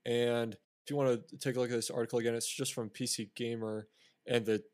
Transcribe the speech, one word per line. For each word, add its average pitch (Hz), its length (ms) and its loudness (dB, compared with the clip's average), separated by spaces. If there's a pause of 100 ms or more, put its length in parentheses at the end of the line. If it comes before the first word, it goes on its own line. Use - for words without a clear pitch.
And 120 500 2
if - 360 -20
you 143 60 -2
wanna 127 220 4 (200)
take 131 160 -2
a 123 60 2
look 123 100 0
at 123 60 0
this 113 120 0
article 120 300 0
again, 117 160 2
it's 117 180 -2
just 135 220 -2
from 110 160 -4
P 123 160 -4
C 110 300 -4
Gamer, 113 500 -4 (400)
and 120 180 2
the 107 300 2